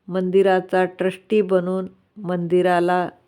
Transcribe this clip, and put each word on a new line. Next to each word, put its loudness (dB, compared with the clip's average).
मंदिराचा 2
ट्रस्टी -2
बनून -2
मंदिराला 0